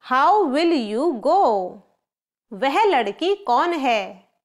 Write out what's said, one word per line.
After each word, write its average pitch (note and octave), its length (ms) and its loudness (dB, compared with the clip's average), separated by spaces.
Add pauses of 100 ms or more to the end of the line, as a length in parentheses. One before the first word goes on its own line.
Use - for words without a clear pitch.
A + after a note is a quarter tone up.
How E4+ 480 2
will E4 200 2 (180)
you B3 160 -2 (140)
go? A#3 600 0 (720)
वह C#4 300 0
लड़की D#4+ 520 0
कौन D#4+ 380 0
है? A3+ 560 -4 (160)